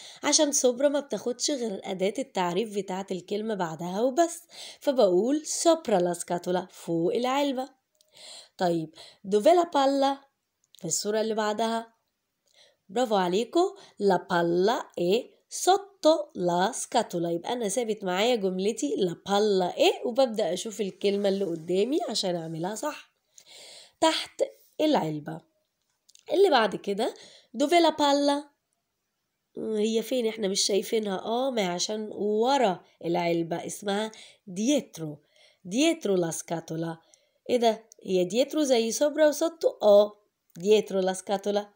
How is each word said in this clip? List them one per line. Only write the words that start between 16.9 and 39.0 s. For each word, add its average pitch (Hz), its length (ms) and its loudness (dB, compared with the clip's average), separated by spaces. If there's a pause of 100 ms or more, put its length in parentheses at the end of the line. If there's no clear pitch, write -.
يبقى 170 220 -4
أنا 240 160 -4
ثابت 214 360 -4
معايا 196 320 2
جملتي 202 600 -2
لا 180 200 0 (100)
بالا 196 500 2
إي، 370 160 4 (120)
وببدأ 220 480 0
أشوف 208 280 -8
الكلمة 202 480 -2
اللي 196 160 0
قدامي 180 540 -2 (100)
عشان 202 280 -2
أعملها 165 380 -6
صح. - 380 -8 (880)
تحت - 420 0 (380)
العلبة. 160 600 0 (920)
اللي 370 180 6
بعد 220 260 2
كده 202 380 -4 (400)
دوفي 294 260 4
لا 320 100 6
بالا؟ 285 640 0 (1040)
هي 220 440 0
فين؟ 240 240 -2
إحنا 220 220 -2
مش 196 120 -2
شايفينها. 202 580 -2
آه، 247 320 -2
ما 214 180 -2
عشان 208 440 -4
ورا 214 720 0 (200)
العلبة، 170 600 -2
اسمها 202 460 -4 (340)
ديترو. 185 720 -4 (460)
ديترو 262 500 0
لا 170 160 0
سكاتولا. 165 680 -8 (520)
إيه 247 60 4
ده؟ 226 280 0 (180)
هي 180 220 0
ديترو 285 380 0
زي 233 300 2
سوبرا 294 360 2